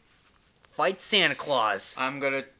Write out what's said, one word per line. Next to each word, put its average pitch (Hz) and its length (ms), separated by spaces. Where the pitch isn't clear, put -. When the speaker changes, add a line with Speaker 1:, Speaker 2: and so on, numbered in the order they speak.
Speaker 1:
fight 180 300
Santa 170 340
Claus. 110 640
Speaker 2:
"I'm 135 220
gonna 135 240